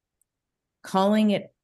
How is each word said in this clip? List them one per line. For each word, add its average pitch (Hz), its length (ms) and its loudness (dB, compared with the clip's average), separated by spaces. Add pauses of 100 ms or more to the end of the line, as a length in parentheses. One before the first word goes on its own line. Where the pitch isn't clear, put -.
(840)
calling 208 480 0
it, 185 220 -6 (100)